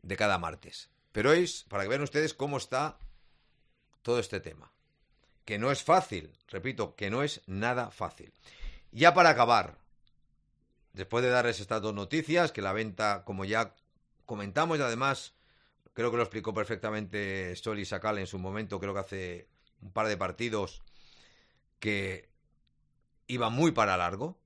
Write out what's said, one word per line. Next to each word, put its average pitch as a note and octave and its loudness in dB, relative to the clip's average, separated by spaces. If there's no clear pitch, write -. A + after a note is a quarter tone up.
de F2 -6
cada G2+ 2
martes. - -8
Pero A#2 4
es E3+ 0
para G2 -4
que G2 -4
vean C#3 0
ustedes D3 -2
cómo C#3+ -4
está C3 -4
todo A#2+ 6
este G2+ 0
tema. D2+ -14
Que G#2 -4
no A#2+ 2
es - -2
fácil, E2 2
repito, G2 -6
que G2+ -4
no B2 -2
es - -4
nada A#2 -2
fácil. - -12
Ya E3 8
para E3+ 10
acabar, A#2 4
después A2+ 0
de B2+ 4
darles A#2+ 4
estas G#2 -4
dos G#2+ -4
noticias, D3+ 0
que G#2 -6
la G2 -2
venta, G#2 -2
como F#2+ -6
ya G#2+ -2
comentamos, A#2 -2
y C#3+ 0
además C3 -2
creo A#2+ 0
que A#2 -2
lo A#2+ 2
explicó G#2+ -6
perfectamente G2+ -4
Soli G#2 -6
Sakal G#2 -2
en F#2+ -4
su F#2+ -10
momento, G2 -6
creo G2 -4
que G2 -2
hace F#2 -8
un F#2+ -18
par A2 0
de G#2 0
partidos, G2 -4
que G2 -4
iba A#2 0
muy D3 4
para G#2+ 4
largo G2 -2